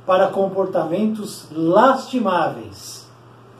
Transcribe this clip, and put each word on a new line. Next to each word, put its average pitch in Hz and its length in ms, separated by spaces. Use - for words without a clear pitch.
para 185 220
comportamentos 190 1200
lastimáveis, 175 1500